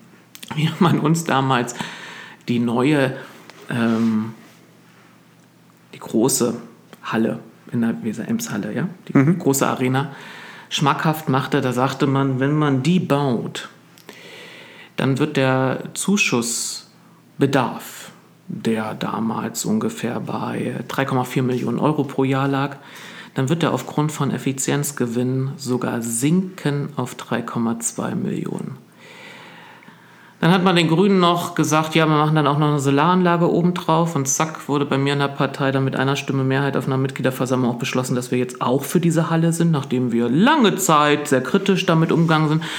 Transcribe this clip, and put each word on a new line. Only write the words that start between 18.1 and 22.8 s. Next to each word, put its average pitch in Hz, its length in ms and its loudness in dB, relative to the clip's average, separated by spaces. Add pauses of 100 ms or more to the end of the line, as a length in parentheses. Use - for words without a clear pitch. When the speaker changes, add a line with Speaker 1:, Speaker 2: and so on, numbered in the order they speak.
Speaker 1:
der 107 460 -4
damals 113 720 -4
ungefähr 110 560 -2
bei 120 540 -4 (140)
drei - 160 0
Komma 131 200 0
vier 135 180 -2
Millionen 123 360 -2
Euro 147 260 2
pro 135 200 -2
Jahr 135 240 0
lag, 139 280 -2 (580)